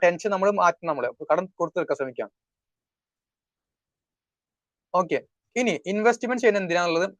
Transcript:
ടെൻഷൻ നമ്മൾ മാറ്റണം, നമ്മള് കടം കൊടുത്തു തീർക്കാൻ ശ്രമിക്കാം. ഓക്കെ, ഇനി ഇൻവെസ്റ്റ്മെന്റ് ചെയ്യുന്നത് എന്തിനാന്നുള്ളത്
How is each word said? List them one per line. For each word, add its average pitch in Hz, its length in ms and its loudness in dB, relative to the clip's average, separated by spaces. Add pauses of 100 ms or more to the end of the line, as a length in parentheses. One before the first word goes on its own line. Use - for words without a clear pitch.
ടെൻഷൻ 175 320 2
നമ്മൾ 190 140 2 (120)
മാറ്റണം, 170 300 0
നമ്മള് 123 180 -4 (220)
കടം 175 140 2 (140)
കൊടുത്തു 170 200 -4
തീർക്കാൻ 151 200 -2
ശ്രമിക്കാം. 127 300 -6 (2750)
ഓക്കെ, 156 200 0 (400)
ഇനി 240 140 2 (180)
ഇൻവെസ്റ്റ്മെന്റ് 233 520 0
ചെയ്യുന്നത് 208 200 2
എന്തിനാന്നുള്ളത് 175 440 0 (120)